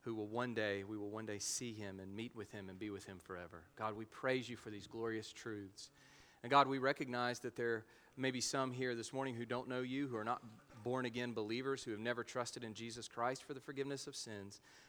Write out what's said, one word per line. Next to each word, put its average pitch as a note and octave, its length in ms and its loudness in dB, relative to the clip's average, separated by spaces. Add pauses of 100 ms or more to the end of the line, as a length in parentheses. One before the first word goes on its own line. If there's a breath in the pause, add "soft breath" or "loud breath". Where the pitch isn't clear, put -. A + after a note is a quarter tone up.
who A#2 120 -2
will G#2+ 140 0
one A#2+ 260 0
day, G2+ 300 4
we G#2+ 140 -4
will G#2 120 -2
one G#2+ 160 -4
day G#2 140 -2
see - 320 -2
him G2 300 -6
and F#2+ 120 -8
meet A#2 220 -6
with G#2 160 -8
him G2+ 160 -6
and F#2 100 -8
be G#2 120 -2
with G2 160 -6
him F#2 180 -8
forever. F2 400 -8 (140)
God, G#2+ 180 0
we A2+ 80 -6
praise C3 460 2
you A#2 80 -6
for A2 140 -8
these G2+ 160 -8
glorious A2+ 440 -2
truths. G2+ 580 -8 (540 loud breath)
And B2 60 -6
God, C#3 180 10
we C3+ 120 2
recognize B2 600 2
that B2 160 -4
there A#2 300 2 (300 loud breath)
may C3 140 4
be B2+ 120 0
some C3+ 300 4
here B2+ 220 2
this A#2 180 -2
morning C3+ 220 0
who A#2 120 -2
don't B2 220 0
know B2+ 140 0
you, C3 260 0
who B2 80 -2
are G#2+ 100 0
not A#2+ 180 2 (400)
born B2+ 220 2
again A#2+ 280 0
believers, B2 500 0
who A#2+ 60 -4
have G#2 100 0
never A#2+ 240 2
trusted B2 400 -2
in A2 120 -4
Jesus A2+ 320 -6
Christ B2+ 360 2
for D3 120 -6
the C3 40 -8
forgiveness C#3 460 -2
of - 100 -8
sins. G2+ 460 -8 (280 loud breath)